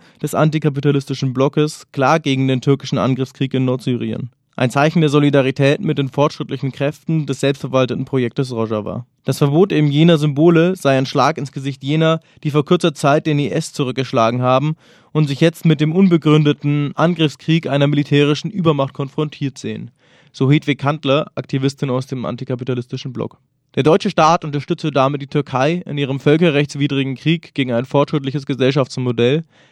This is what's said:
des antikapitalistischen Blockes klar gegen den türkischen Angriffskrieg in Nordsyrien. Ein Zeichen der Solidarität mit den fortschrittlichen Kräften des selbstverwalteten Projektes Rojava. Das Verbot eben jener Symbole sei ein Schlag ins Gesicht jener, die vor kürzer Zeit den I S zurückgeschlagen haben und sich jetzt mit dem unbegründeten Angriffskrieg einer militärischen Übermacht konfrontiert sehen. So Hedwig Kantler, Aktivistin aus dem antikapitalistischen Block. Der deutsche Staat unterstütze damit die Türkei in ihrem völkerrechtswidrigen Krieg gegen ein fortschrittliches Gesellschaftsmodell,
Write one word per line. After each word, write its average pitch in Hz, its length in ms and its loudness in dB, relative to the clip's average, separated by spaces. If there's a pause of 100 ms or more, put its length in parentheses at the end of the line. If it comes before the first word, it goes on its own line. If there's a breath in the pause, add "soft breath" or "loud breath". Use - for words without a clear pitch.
(220 soft breath)
des 151 140 -6
antikapitalistischen 139 960 0
Blockes 143 640 -2
klar 143 260 2
gegen 135 300 0
den 131 100 0
türkischen 139 380 0
Angriffskrieg 131 560 -2
in 131 100 0
Nordsyrien. 123 680 -4 (260)
Ein 131 120 0
Zeichen 151 300 2
der 156 100 4
Solidarität 139 680 2
mit 151 180 -4
den 139 120 -4
fortschrittlichen 139 640 -2
Kräften 151 520 -4
des 139 140 -6
selbstverwalteten 131 640 0
Projektes 127 480 -4
Rojava. 113 540 -6 (180)
Das 131 140 -4
Verbot 156 340 2
eben 151 160 2
jener 156 300 4
Symbole 160 580 4
sei 135 220 0
ein 135 80 0
Schlag 139 320 0
ins 131 160 -10
Gesicht 135 320 -10
jener, 160 340 0 (240 soft breath)
die 151 80 -2
vor 147 140 0
kürzer 175 280 -2
Zeit 151 320 2
den 151 140 0
I 143 100 -2
S - 220 -4
zurückgeschlagen 123 680 -2
haben 131 340 0 (380 soft breath)
und 151 140 2
sich 135 120 -6
jetzt 165 240 2
mit 156 160 4
dem 156 140 0
unbegründeten 151 1040 2
Angriffskrieg 160 680 0
einer 143 220 0
militärischen 143 640 0
Übermacht 151 420 0
konfrontiert 143 640 -8
sehen. 113 320 -10 (440 soft breath)
So 135 180 2
Hedwig 147 280 0
Kantler, 139 560 -2
Aktivistin 135 540 -4
aus 127 180 -4
dem 123 180 -10
antikapitalistischen 123 880 -8
Block. 110 240 -10 (380)
Der 139 80 0
deutsche 170 260 4
Staat 165 340 2
unterstütze 151 480 -6
damit 139 300 0
die 139 60 -12
Türkei 143 580 -2
in 147 120 -8
ihrem 135 220 -4
völkerrechtswidrigen 143 960 0
Krieg 160 380 -2
gegen 127 180 -2
ein 117 140 -2
fortschrittliches 139 600 -2
Gesellschaftsmodell, 127 960 0 (280 soft breath)